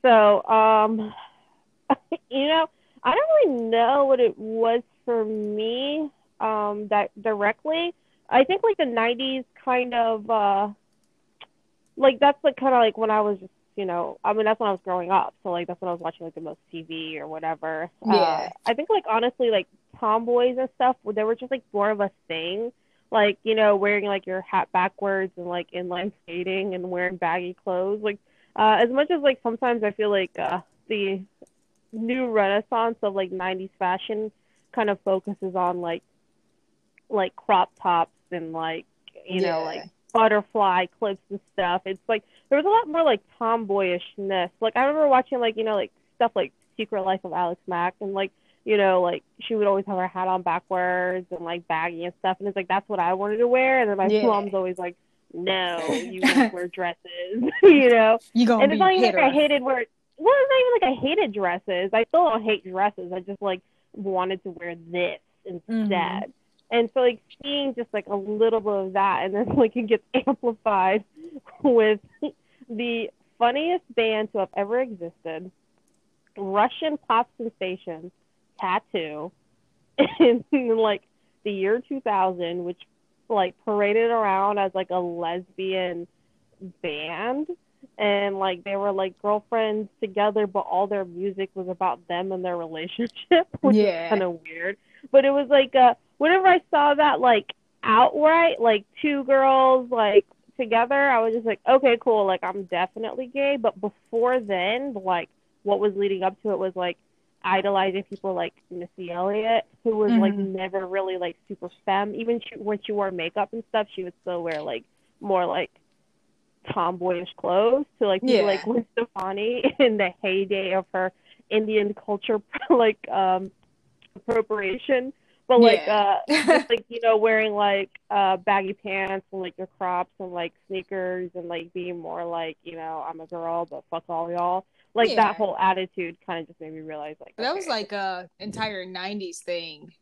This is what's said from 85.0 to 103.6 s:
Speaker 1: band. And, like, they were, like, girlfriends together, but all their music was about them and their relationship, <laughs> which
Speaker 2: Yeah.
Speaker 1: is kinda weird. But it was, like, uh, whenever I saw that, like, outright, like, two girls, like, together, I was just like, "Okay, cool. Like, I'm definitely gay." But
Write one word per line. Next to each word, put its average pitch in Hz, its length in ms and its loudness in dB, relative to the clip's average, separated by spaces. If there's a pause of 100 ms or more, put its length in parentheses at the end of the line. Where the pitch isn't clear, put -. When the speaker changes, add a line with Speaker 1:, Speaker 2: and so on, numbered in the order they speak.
Speaker 1:
band. 175 640 -6 (500)
And, 202 400 0
like, 190 260 -4
they 196 120 -6
were, 202 160 -2
like, 190 300 -4
girlfriends 214 680 -2 (100)
together, 208 480 0
but 190 140 -4
all 190 260 -2
their 196 160 -4
music 190 520 -8
was 185 120 -8
about 175 400 -4
them 185 240 -4
and 185 140 -6
their 180 100 -4
relationship, 175 1000 0
<laughs> - 80 -12
which 214 140 6
Speaker 2:
Yeah. 180 300 2
Speaker 1:
is 165 40 -6
kinda 190 200 2
weird. 165 480 -8 (340)
But 269 140 8
it 277 60 6
was, 277 180 0
like, 269 260 4
uh, 247 200 8 (240)
whenever 370 280 4
I 359 220 6
saw 294 240 4
that, 285 260 2
like, 226 320 2 (300)
outright, 302 800 4
like, 214 240 2 (160)
two 285 220 0
girls, 262 680 4
like, 214 380 4 (300)
together, 226 380 2
I 277 260 4
was 226 120 0
just 226 140 -4
like, 208 200 -2
"Okay, 254 300 6
cool. 214 280 2
Like, 185 180 0
I'm 190 220 -6
definitely 214 600 -4
gay." 277 320 -2
But 214 240 -2